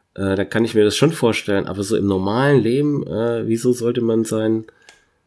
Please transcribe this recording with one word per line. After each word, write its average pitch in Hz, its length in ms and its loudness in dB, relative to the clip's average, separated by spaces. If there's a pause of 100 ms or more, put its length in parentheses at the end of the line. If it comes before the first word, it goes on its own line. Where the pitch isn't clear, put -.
(140)
äh, 95 200 -2
da 95 120 -2
kann 113 180 0
ich 113 100 -4
mir 107 100 4
das 104 120 2
schon 151 160 4
vorstellen. 107 540 0
Aber 95 180 -6
so 104 100 -2
im 101 120 0
normalen 107 560 2
Leben, 139 440 0
äh, 113 400 -4
wieso 113 280 2
sollte 120 260 -2
man 113 240 0
sein, 110 400 -2 (640)